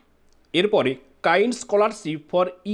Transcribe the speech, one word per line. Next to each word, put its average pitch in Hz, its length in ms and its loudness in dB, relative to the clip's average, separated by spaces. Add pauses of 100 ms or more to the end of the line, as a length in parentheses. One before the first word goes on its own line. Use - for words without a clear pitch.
(600)
এরপরে 180 320 2 (360)
কাইন্ড 202 340 2
স্কলারশিপ 208 580 -2 (120)
for 180 140 2 (280)